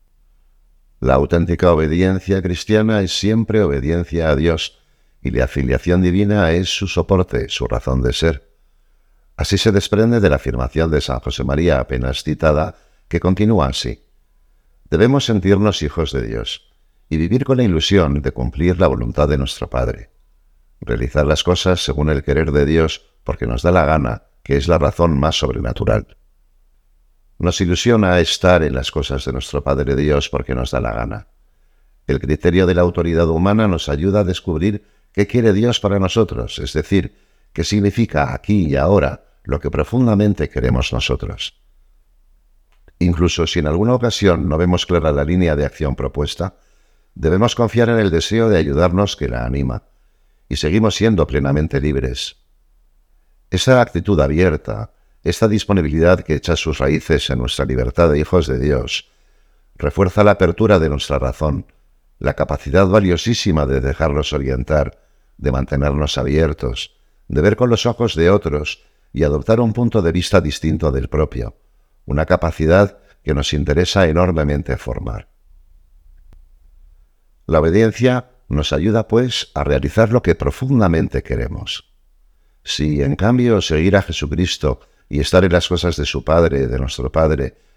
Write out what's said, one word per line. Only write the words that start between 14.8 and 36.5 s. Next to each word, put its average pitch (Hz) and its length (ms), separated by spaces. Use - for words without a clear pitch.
"Debemos 123 380
sentirnos 101 560
hijos 76 300
de 64 140
Dios 55 460
y 78 100
vivir 98 260
con 131 140
la 127 40
ilusión 80 600
de 65 100
cumplir 80 480
la 92 60
voluntad 64 420
de 71 80
nuestro - 320
Padre. 60 420
Realizar 60 460
las 78 180
cosas 90 400
según 73 240
el 71 160
querer 73 280
de 71 120
Dios, 80 380
porque - 240
nos 58 160
da 87 80
la 87 140
gana, 71 380
que 71 140
es 69 100
la 82 120
razón 73 420
más 78 160
sobrenatural". - 800
Nos 87 220
ilusiona 92 580
estar 87 440
en 69 120
las 64 160
cosas 69 340
de 67 80
nuestro 65 300
Padre 69 320
Dios 71 340
porque 65 260
nos 62 160
da 64 100
la 58 120
gana. 55 360
El 69 120
criterio 87 480
de 90 80
la 87 80
autoridad 85 460
humana 101 400
nos 85 200
ayuda 90 320
a 104 40
descubrir 92 640
qué 101 140
quiere 117 260
Dios 113 280
para 101 180
nosotros, 95 640